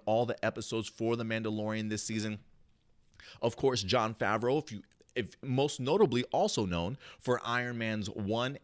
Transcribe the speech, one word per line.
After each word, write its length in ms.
all 220
the 180
episodes 440
for 280
The 80
Mandalorian 640
this 140
season. 360
Of 160
course, 260
Jon 320
Favreau, 480
if 100
you, 100
if 280
most 360
notably 540
also 320
known 320
for 260
Iron 340
Man's 300
one 560